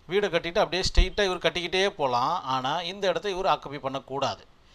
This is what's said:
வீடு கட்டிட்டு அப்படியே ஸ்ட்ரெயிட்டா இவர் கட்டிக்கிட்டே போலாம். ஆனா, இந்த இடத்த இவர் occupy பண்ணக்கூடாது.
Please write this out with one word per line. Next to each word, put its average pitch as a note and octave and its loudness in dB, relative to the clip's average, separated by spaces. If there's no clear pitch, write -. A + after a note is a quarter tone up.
வீடு G3 0
கட்டிட்டு E3 -2
அப்படியே F3 2
ஸ்ட்ரெயிட்டா F#3 4
இவர் F#3 0
கட்டிக்கிட்டே F3 0
போலாம். C#3 0
ஆனா, C3 -2
இந்த F#3+ -2
இடத்த E3+ 0
இவர் F3+ 2
occupy D3 -10
பண்ணக்கூடாது. C3 -4